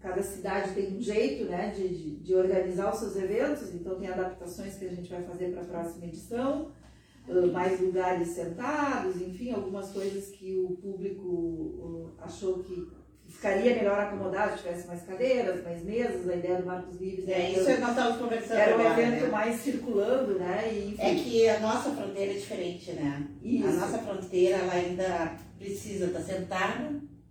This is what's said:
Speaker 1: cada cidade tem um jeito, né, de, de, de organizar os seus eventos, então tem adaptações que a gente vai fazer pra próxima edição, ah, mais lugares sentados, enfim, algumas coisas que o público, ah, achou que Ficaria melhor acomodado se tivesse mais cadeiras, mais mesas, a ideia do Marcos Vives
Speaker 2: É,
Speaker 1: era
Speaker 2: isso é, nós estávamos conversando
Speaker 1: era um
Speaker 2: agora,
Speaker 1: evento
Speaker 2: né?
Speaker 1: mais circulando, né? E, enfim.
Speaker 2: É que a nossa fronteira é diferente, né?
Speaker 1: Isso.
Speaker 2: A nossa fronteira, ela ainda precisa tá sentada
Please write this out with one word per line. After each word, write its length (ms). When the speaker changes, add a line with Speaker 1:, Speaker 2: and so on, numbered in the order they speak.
Speaker 1:
cada 200
cidade 520
tem 240
um 40
jeito, 440
né, 280
de, 140
de, 300
de 180
organizar 560
os 80
seus 160
eventos, 580
então 220
tem 140
adaptações 680
que 80
a 60
gente 200
vai 140
fazer 300
pra 100
próxima 420
edição, 680
ah, 180
mais 320
lugares 480
sentados, 920
enfim, 320
algumas 380
coisas 400
que 280
o 160
público, 1400
ah, 60
achou 340
que 280
Ficaria 380
melhor 240
acomodado 580
se 60
tivesse 240
mais 160
cadeiras, 600
mais 200
mesas, 440
a 80
ideia 240
do 60
Marcos 320
Vives 300
Speaker 2:
É, 60
Speaker 1:
era 180
Speaker 2:
isso 180
é, 80
nós 140
estávamos 280
conversando 380
Speaker 1:
era 200
um 40
Speaker 2:
agora, 220
Speaker 1:
evento 220
Speaker 2:
né? 40
Speaker 1:
mais 320
circulando, 800
né? 340
E, 160
enfim. 120
Speaker 2:
É 140
que 340
a 100
nossa 320
fronteira 400
é 40
diferente, 580
né? 340
Speaker 1:
Isso. 240
Speaker 2:
A 60
nossa 260
fronteira, 580
ela 160
ainda 640
precisa 500
tá 100
sentada 760